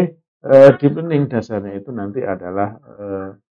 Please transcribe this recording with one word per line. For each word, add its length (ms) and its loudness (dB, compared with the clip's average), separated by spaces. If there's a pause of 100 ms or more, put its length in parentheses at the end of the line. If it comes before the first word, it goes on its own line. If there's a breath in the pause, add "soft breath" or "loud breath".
(440)
eh, 320 8
deep 240 0
learning 320 -2
dasarnya 480 -8
itu 160 -16
nanti 240 -10
adalah, 560 -8 (240)
eh, 320 -12 (260)